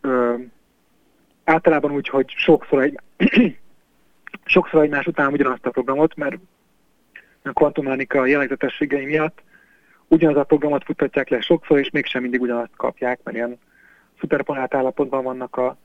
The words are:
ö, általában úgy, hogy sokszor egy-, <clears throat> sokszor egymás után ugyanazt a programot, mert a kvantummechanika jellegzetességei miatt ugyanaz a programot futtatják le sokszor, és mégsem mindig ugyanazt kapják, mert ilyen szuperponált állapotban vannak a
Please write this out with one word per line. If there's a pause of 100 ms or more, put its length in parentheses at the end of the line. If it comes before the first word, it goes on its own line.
ö, (1080)
általában
úgy,
hogy
sokszor
egy-, (160)
<clears throat> (880)
sokszor
egymás
után
ugyanazt
a
programot,
mert (1040)
a
kvantummechanika
jellegzetességei
miatt (680)
ugyanaz
a
programot
futtatják
le
sokszor,
és
mégsem
mindig
ugyanazt
kapják,
mert
ilyen (600)
szuperponált
állapotban
vannak
a